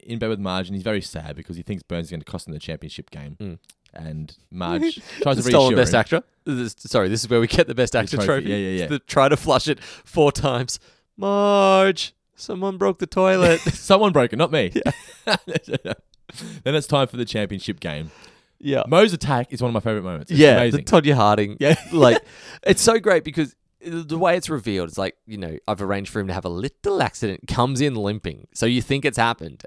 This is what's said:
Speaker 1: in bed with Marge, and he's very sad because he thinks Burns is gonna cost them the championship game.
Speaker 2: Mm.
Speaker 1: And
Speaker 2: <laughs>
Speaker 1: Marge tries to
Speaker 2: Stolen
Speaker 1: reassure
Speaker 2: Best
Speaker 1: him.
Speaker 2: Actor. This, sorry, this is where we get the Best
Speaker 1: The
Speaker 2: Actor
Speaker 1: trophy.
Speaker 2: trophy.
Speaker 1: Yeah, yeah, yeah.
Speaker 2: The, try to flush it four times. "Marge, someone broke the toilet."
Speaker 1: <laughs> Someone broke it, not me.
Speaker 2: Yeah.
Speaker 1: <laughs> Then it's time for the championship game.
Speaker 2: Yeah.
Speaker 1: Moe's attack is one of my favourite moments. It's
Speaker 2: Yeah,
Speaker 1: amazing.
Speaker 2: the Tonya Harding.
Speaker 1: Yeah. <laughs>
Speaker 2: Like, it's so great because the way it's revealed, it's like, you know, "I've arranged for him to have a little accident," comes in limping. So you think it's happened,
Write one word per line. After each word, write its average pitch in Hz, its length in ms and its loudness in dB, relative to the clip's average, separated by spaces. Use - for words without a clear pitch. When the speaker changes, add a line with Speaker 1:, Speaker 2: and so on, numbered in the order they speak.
Speaker 1:
in 117 180 -10
bed 113 120 -4
with 104 100 -4
Marge, 92 280 -4
and 98 60 -8
he's 95 80 -6
very 104 200 -2
sad 76 340 -12
because 82 200 -14
he 85 60 -12
thinks 98 200 -8
Burns 85 240 -8
is - 60 -16
gonna 78 120 -10
cost - 220 -14
them 80 80 -12
the 76 60 -12
championship 76 500 -14
game. 73 280 -16
Speaker 2:
Mm. 90 200 -12
Speaker 1:
And 78 520 -12
Speaker 2:
<laughs> - 60 -20
Speaker 1:
Marge 302 500 -4
tries 139 160 0
to - 60 -2
Speaker 2:
Stolen 127 320 4
Speaker 1:
reassure - 20 2
Speaker 2:
Best 113 160 4
Speaker 1:
him. 117 80 6
Speaker 2:
Actor. - 220 0
This, 123 320 -6
sorry, 98 320 0
this 113 120 -2
is 117 60 -8
where 117 120 4
we 117 60 4
get - 200 4
the 123 80 -8
Best 120 180 0
Speaker 1:
The 123 60 0
Speaker 2:
Actor 113 180 -2
Speaker 1:
trophy. 101 100 0
Speaker 2:
trophy. 135 220 0
Speaker 1:
Yeah, 101 80 -2
yeah, 95 240 -2
yeah. 85 60 -2
Speaker 2:
The, 143 140 -2
try 139 280 2
to 143 80 2
flush 139 320 0
it 147 160 -2
four - 480 0
times. 123 480 -4
"Marge, 196 1000 2
someone 190 420 -6
broke 190 200 0
the 175 80 -6
toilet." 185 540 4
Speaker 1:
<laughs> 160 140 -2
Someone 202 380 4
broke 135 200 4
it, - 40 -4
not 143 140 2
me. 120 240 0
Speaker 2:
Yeah. - 640 -4
Speaker 1:
<laughs> - 580 -6
Then 139 100 -2
it's 147 140 -2
time 139 180 2
for 123 100 -6
the 123 80 -4
championship 104 560 -6
game. 80 300 -8
Speaker 2:
Yeah. 135 300 0
Speaker 1:
Moe's 185 240 4
attack 135 400 -4
is 120 100 -8
one 123 60 0
of 117 60 -2
my 110 60 0
favourite 107 240 -2
moments. 85 280 -8
It's 147 80 6
Speaker 2:
Yeah, 139 160 10
Speaker 1:
amazing. 120 280 0
Speaker 2:
the - 60 -12
Tonya 147 240 4
Harding. 104 460 2
Speaker 1:
Yeah. 151 240 4
<laughs> - 80 -18
Speaker 2:
Like, 123 320 6
it's - 180 2
so 226 160 4
great 180 240 2
because 147 320 -4
the 165 380 -8
way 175 180 2
it's 175 120 -6
revealed, 101 400 -4
it's 80 100 -14
like, 95 180 -6
you 110 120 -14
know, 82 200 -10
"I've 101 120 -4
arranged 98 300 -6
for - 80 -6
him 98 80 -4
to 92 80 -4
have 90 100 -6
a 90 40 -6
little 139 540 -4
accident," - 440 -6
comes 127 340 0
in 139 140 0
limping. 101 580 -6
So - 140 -4
you 120 160 0
think 139 220 -2
it's 139 140 -2
happened, 113 480 -2